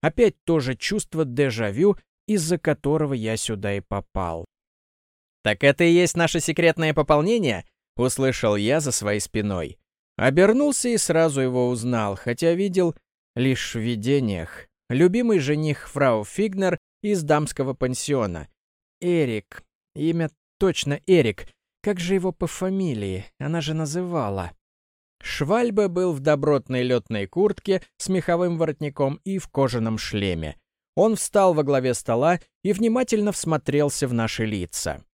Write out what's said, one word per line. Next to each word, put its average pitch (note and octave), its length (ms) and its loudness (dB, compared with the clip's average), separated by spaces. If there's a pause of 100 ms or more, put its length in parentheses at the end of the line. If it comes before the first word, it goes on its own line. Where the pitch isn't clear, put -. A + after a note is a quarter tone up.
Опять E3 420 2
то E3 160 2
же B2+ 160 -2
чувство - 480 -4
дежавю, B2 720 0 (320)
из-за F3 300 0
которого D3 560 0
я A2 240 -2
сюда G#2 380 -4
и G2+ 40 -4
попал. F#2 640 -6 (960)
«Так G#2+ 220 0
это C#3+ 220 4
и E3+ 60 6
есть E3+ 260 4
наше E3 240 2
секретное D#3+ 520 2
пополнение?» — D#3 720 0 (300)
услышал B2 640 0
я B2 240 0
за C#3+ 100 -4
своей G#2 300 -2
спиной. G2 560 -4 (400)
Обернулся A3+ 720 2
и A#3 80 0
сразу D#3+ 420 2
его B2+ 300 2
узнал, A2+ 480 -2
хотя E3 360 0
видел F3+ 400 0 (440)
лишь B2+ 380 0
в A#2 40 -4
видениях. A2+ 880 -2 (240)
Любимый F#3 480 4
жених D3 480 -2
фрау A#2+ 380 2
Фигнер F#3+ 520 -2 (240)
из G3+ 220 0
дамского D3 500 0
пансиона. A#2+ 760 -4 (500)
Эрик. D3+ 640 -2 (320)
Имя D#3+ 340 0 (300)
точно C3+ 480 0
Эрик. C#3 400 4 (340)
Как G3+ 160 -2
же F3 180 -2
его F3+ 180 0
по - 120 -6
фамилии? C3+ 760 -4 (160)
Она D#3 220 -4
же D3+ 120 -4
называла. D3+ 800 -4 (720)
Швальбе G#3 640 0
был F3+ 240 0
в C#3+ 80 -4
добротной C#3 640 2
лётной A2+ 420 0
куртке F#3+ 560 0 (180)
с - 100 -10
меховым F3 480 0
воротником D3 640 -2
и G3 140 -4
в - 100 -8
кожаном A2+ 500 0
шлеме. F2+ 600 -4 (400)
Он A3 180 4
встал F#3+ 380 4
во D3+ 100 2
главе C3 300 2
стола C#3 480 0 (200)
и G3+ 120 0
внимательно A3 580 0
всмотрелся D3 800 0
в A#2+ 40 -2
наши A2+ 320 -2
лица. F#2 600 -6 (120)